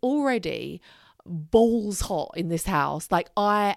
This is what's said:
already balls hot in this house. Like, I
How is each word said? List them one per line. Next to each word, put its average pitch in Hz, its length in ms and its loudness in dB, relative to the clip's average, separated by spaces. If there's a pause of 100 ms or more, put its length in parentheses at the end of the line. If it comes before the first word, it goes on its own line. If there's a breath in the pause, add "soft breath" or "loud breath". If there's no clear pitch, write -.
already 226 800 -2 (420 soft breath)
balls 208 800 2
hot 165 340 -4
in 165 140 -4
this 165 160 -4
house. 147 440 0
Like, 175 260 0
I 208 400 2